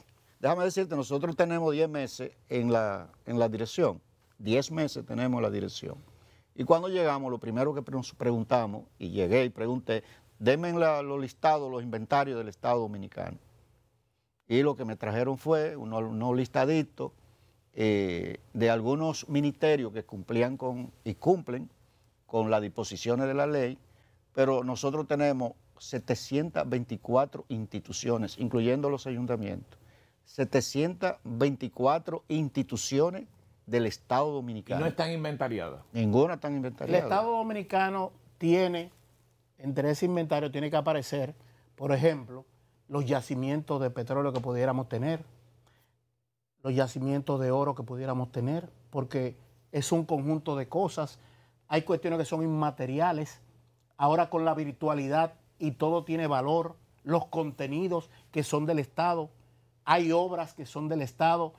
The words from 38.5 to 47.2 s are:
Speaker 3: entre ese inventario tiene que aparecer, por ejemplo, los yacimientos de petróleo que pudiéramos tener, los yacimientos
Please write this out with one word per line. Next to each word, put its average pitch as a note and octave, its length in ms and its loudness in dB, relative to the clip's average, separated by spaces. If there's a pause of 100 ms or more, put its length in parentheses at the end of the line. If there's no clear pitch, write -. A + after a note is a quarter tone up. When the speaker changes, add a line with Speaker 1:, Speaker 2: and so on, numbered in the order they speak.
Speaker 3:
entre C#3 320 0
ese D3+ 160 0
inventario D#3 440 0
tiene C#3+ 200 -4
que D#3+ 60 2
aparecer, D3 580 0 (420)
por C#3 160 -2
ejemplo, C3+ 520 2 (440)
los C#3 180 -2
yacimientos C#3 720 -2
de B2+ 100 0
petróleo C3 420 -2
que B2 80 -2
pudiéramos B2+ 480 0
tener, D#3 360 -2 (1400)
los C3 120 -2
yacimientos C3+ 640 0